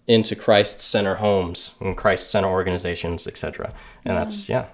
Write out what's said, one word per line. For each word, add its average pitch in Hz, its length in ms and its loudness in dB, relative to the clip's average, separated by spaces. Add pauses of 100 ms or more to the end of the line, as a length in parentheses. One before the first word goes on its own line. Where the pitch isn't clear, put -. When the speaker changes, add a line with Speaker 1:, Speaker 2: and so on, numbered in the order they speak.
Speaker 1:
into 110 260 4
Christ-center 101 840 2
homes 98 640 0
and 95 160 -4
Christ-center 98 520 0
organizations, 90 800 -2
et - 120 -12
cetera. - 340 -8 (320)
And 92 100 -2
Speaker 2:
Yeah. - 100 2
Speaker 1:
that's, 208 240 -10
yeah. - 260 0